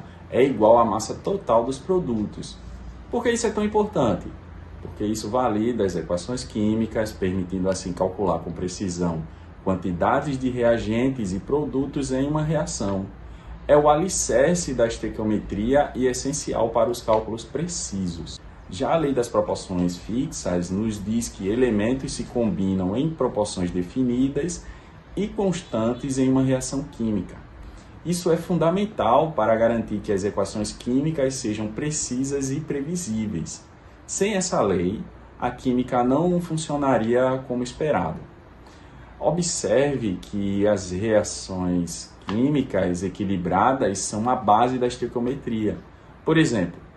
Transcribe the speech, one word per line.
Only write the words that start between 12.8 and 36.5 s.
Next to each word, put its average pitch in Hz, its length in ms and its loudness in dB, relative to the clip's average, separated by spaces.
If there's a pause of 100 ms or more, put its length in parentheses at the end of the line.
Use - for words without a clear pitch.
É 143 80 8
o 147 140 8
alicerce 151 840 2
da 117 100 4
estequiometria 110 1120 0
e 123 100 2
essencial 123 640 0
para 113 180 2
os - 140 -2
cálculos 110 420 0
precisos. 92 960 -6 (300)
Já 123 240 -2
a - 20 6
lei 151 160 2
das 123 160 2
proporções 90 680 0
fixas 95 720 -4
nos 101 340 -2
diz 113 260 -2
que 95 180 -6
elementos 120 680 0
se 113 120 -8
combinam 95 680 -2
em 139 140 0
proporções 104 640 -2
definidas 131 920 -2 (520)
e 202 120 -2
constantes 135 920 -2
em 131 100 4
uma 131 140 4
reação 131 400 0
química. 107 520 -4 (680)
Isso 175 260 0
é 165 60 4
fundamental 160 960 2
para 113 240 4
garantir 113 420 2
que 98 140 -4
as 95 120 2
equações 104 480 -2
químicas 135 600 0
sejam 107 360 -4
precisas 135 840 -2
e 143 80 -2
previsíveis. 160 1080 -4 (400)
Sem 202 300 0
essa 180 260 0
lei, 95 400 0 (400)
a 123 80 -2
química 123 540 0
não 165 360 4
funcionaria 131 1080 2